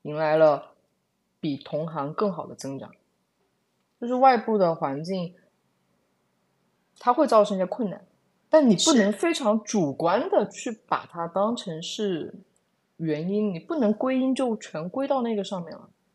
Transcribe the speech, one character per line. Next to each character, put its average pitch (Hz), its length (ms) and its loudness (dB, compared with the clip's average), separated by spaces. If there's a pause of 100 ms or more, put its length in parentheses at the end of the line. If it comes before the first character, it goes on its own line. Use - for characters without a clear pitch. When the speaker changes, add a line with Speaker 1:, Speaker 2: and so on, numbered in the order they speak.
Speaker 1:
迎 147 120 -8
来 156 220 0
了 151 360 4 (680)
比 143 180 -4
同 156 300 -8
行 156 260 -8
更 208 180 -2
好 160 160 -10
的 135 80 -16
增 135 240 -10
长。 - 120 -16 (1080)
就 240 80 -8
是 247 80 -2
外 254 220 6
部 220 200 0
的 170 180 4
环 147 280 -4
境， 180 300 -6 (1700)
它 247 140 2
会 302 120 4
造 220 180 6
成 202 120 0
一 185 40 -4
些 185 60 2
困 202 240 -6
难， - 160 -14 (440)
但 302 200 6
你 190 60 8
不 311 180 2
能 233 200 4
非 339 200 0
常 220 300 0
主 156 300 0
观 196 360 0
地 311 200 2
去 - 220 -10 (160)
把 - 180 -4
它 170 220 -8
当 208 280 -2
成 165 260 -10
是 180 520 -6 (640)
原 156 320 -4
因， 208 180 0
Speaker 2:
是。 196 60 -2
Speaker 1:
你 165 60 -8
不 330 160 -8
能 220 180 2
归 262 260 -2
因 262 160 0
就 240 220 -2
全 170 320 -10
归 269 180 -4
到 269 140 0
那 233 140 -2
个 202 80 -4
上 190 200 -8
面 160 80 -16
了。 - 180 -20 (260)